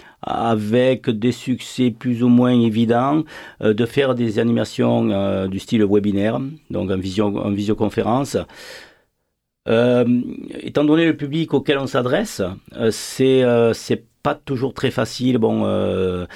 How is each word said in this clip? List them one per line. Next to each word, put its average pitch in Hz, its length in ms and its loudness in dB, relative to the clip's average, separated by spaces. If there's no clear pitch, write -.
avec 117 880 0
des 113 200 0
succès 123 600 -2
plus 120 320 -2
ou 123 40 4
moins 123 320 6
évidents, 117 640 2
euh, 107 140 2
de 117 100 0
faire 135 300 2
des 117 240 -2
animations, 117 720 0
euh, 98 360 -2
du 95 120 -6
style 107 260 2
webinaire, 101 540 2
donc 95 180 -4
en 95 80 -2
visio-, 98 400 -2
en 104 140 -2
visioconférence. 107 840 -2
Euh, 123 540 2
étant 143 240 -2
donné 160 200 4
le 151 100 2
public 143 380 -4
auquel 143 240 0
on 139 80 -4
s'adresse, 131 560 -2
euh, 113 160 0
c'est, 131 520 2
euh, 117 300 4
c'est - 320 -4
pas 147 140 -2
toujours 131 380 -6
très 120 180 -2
facile. 123 460 -2
Bon, 110 260 2
euh, 95 640 -2